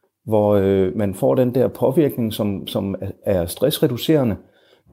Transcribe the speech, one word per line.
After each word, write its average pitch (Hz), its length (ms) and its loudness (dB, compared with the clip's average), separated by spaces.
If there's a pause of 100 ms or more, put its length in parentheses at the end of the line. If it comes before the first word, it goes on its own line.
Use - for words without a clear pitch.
(260)
hvor, 104 300 4
øh, 98 420 2
man 101 180 -2
får 131 200 0
den 123 200 0
der 120 120 2
påvirkning, 127 680 0
som, 101 340 -4
som 98 340 -4
er, 98 100 -8 (140)
er 92 200 0
stressreducerende. 127 920 0 (580)